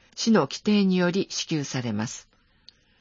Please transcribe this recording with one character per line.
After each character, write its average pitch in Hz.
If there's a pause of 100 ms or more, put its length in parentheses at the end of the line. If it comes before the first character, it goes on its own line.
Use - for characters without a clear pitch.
(140)
市 -
の 220
規 -
定 208
に 185
よ 175
り 180
支 -
給 151
さ 131
れ 120
ま 104
す。 - (720)